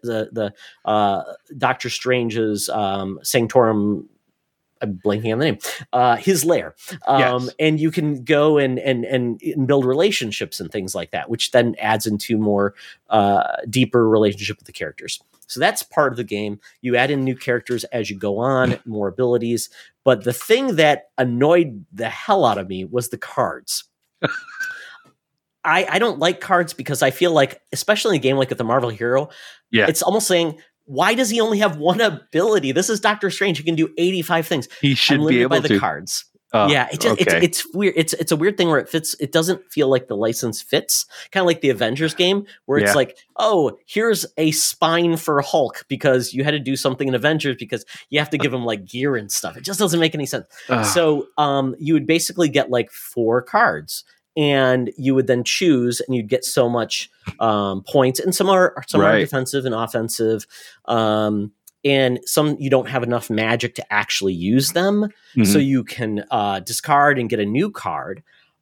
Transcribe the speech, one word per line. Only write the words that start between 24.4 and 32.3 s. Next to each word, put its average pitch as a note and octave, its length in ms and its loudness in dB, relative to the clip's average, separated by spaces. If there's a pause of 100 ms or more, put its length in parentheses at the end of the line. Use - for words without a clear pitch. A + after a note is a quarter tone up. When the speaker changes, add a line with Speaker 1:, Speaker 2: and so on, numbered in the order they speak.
Speaker 1:
I, E3+ 260 2
I E3 100 0
don't G3+ 200 0
like F3 220 0
cards F3 320 0
because C#3 280 -6
I C3+ 100 4
feel F3 200 0
like, C#3+ 300 2 (100)
especially G#3 440 0
in C3 60 0
a - 20 -4
game C3+ 140 2
like C3 120 0
with B2 80 -4
the A#2+ 60 -4
Marvel A#2+ 260 0
hero, A#2+ 400 -2 (420)
Speaker 2:
Yeah. A3 160 4
Speaker 1:
it's E3 160 0
almost G#3 240 0
saying, E3+ 320 0 (260)
"Why F3 300 0
does B3 140 0
he A3+ 120 0
only A3 180 0
have F#3+ 180 2
one F3 240 2
ability? F3+ 680 0